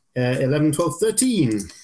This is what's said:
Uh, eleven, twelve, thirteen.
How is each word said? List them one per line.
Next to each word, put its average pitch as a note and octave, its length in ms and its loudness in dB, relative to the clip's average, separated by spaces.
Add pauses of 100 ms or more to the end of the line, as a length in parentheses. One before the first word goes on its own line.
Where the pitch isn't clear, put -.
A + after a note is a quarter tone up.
(160)
Uh, B2 40 0 (200)
eleven, D3 320 2
twelve, E3+ 280 -2
thirteen. G#3+ 600 0 (240)